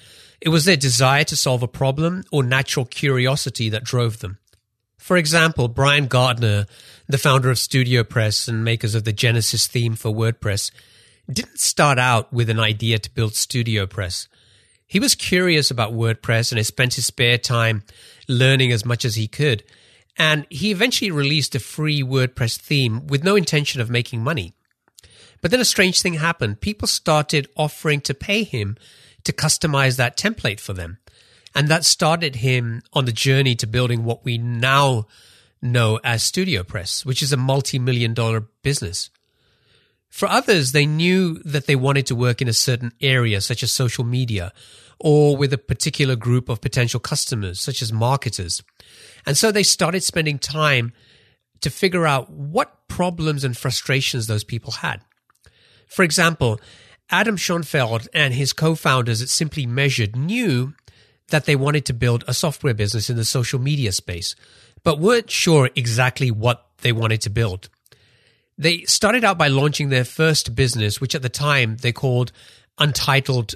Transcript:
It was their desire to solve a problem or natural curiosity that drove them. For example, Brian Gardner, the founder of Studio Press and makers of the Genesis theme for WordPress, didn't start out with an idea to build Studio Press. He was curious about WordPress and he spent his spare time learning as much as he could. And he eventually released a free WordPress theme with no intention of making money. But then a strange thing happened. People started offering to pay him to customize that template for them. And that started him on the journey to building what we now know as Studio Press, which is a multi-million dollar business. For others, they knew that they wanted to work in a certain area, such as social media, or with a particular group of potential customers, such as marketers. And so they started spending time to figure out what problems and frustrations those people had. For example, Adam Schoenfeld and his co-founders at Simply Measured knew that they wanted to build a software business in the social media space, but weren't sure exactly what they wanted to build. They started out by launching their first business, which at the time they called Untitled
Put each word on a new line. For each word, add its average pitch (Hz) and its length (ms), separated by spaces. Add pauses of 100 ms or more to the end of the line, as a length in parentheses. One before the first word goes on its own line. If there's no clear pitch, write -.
(400)
It - 80
was 160 160
their 180 140
desire 135 480
to 160 100
solve 127 260
a 123 60
problem 156 640
or 143 120
natural 131 420
curiosity 127 800
that 107 160
drove 117 360
them. 95 180 (600)
For 180 200
example, 160 500
Brian 139 400
Gardner, 117 580 (440)
the 135 80
founder 131 340
of 113 80
Studio 123 460
Press 110 420
and 113 160
makers 113 320
of 110 80
the 110 80
Genesis 113 560
theme 117 280
for 110 180
WordPress, 110 580 (600)
didn't - 280
start 143 400
out 123 340
with 117 160
an 110 100
idea 110 380
to - 160
build 110 220
Studio 113 500
Press. 92 420 (600)
He 190 120
was 269 140
curious 180 560
about 117 240
WordPress 113 580
and 120 60
he 107 60
spent 123 320
his 120 100
spare 120 320
time 113 460 (440)
learning 131 440
as 107 120
much 120 220
as 110 80
he 110 140
could. 139 360 (540)
And 151 320
he 170 220
eventually 208 400
released 143 420
a 127 60
free 151 420
WordPress 127 560
theme 131 480
with 139 180
no 196 120
intention 151 440
of 117 120
making 120 320
money. 117 320 (840)
But 170 120
then 254 80
a 220 60
strange 190 360
thing 175 140
happened. 147 460
People - 260
started 151 680
offering 151 460
to - 140
pay 208 260
him 107 340 (480)
to - 80
customize 139 640
that 123 200
template 190 420
for - 140
them. 90 240 (560)
And 147 140
that 160 180
started 160 520
him 120 440 (100)
on 139 140
the 120 60
journey 135 420
to 113 140
building 120 360
what 117 220
we 120 140
now 120 640 (560)
know 120 420
as 117 200
Studio 180 400
Press, - 420
which 131 160
is 139 100
a 139 60
multi-million 127 800
dollar 113 320 (160)
business. 113 480 (1000)
For - 180
others, 175 440
they 147 160
knew 170 480 (100)
that 147 220
they 147 80
wanted 135 320
to 123 80
work 120 260
in 127 60
a 113 60
certain 123 460
area, 120 420
such - 200
as 120 100
social 127 320
media, 117 480 (480)
or 147 380
with 139 160
a 131 60
particular 131 560
group 120 340
of 117 120
potential 120 380
customers, 101 640
such - 220
as 110 100
marketers. 113 680 (640)
And 139 100
so 220 140
they 208 100
started 175 400
spending 151 380
time 139 540 (680)
to 147 80
figure 175 380
out 135 240
what 156 560
problems 160 560
and 123 120
frustrations 131 720
those 107 180
people 113 280
had. 113 300 (840)
For - 160
example, 156 580 (520)
Adam 208 260
Schoenfeld 139 720
and 143 220
his 131 180
co-founders 151 720
at 127 80
Simply 151 380
Measured 120 480
knew 147 580 (540)
that 151 180
they 147 100
wanted 143 300
to 135 80
build 120 340
a 123 60
software 143 400
business 104 380
in 120 40
the 113 80
social 123 360
media 135 320
space, - 440 (480)
but 151 140
weren't 226 320
sure 147 460
exactly 123 560
what 110 340 (160)
they 123 100
wanted 110 300
to 107 80
build. 101 400 (920)
They 170 220
started 226 420
out 196 140
by 156 100
launching 139 400
their 131 160
first 156 500
business, 117 460
which 135 160
at 139 60
the 123 80
time 131 480
they 120 160
called 123 400 (440)
Untitled 135 800